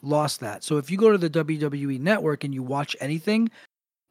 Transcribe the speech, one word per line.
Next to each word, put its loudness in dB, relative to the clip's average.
lost 0
that. -10
So 0
if -4
you 0
go 6
to 4
the 0
W 0
W -2
E -4
network 0
and -4
you -6
watch -4
anything, 0